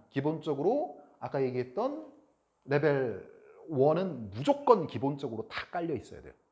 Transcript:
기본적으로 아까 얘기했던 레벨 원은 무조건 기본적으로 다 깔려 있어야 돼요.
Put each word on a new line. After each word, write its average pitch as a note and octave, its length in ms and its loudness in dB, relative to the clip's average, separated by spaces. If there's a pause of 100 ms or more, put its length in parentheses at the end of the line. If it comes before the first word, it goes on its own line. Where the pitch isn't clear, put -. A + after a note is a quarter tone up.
(100)
기본적으로 D#3 920 0 (180)
아까 C3+ 240 -2
얘기했던 C3 720 -2 (520)
레벨 C3+ 640 2 (400)
원은 D3 640 2
무조건 G#3 560 4
기본적으로 B2 640 -4
다 - 220 -10
깔려 E3+ 240 -4
있어야 - 280 -10
돼요. - 100 -18 (200)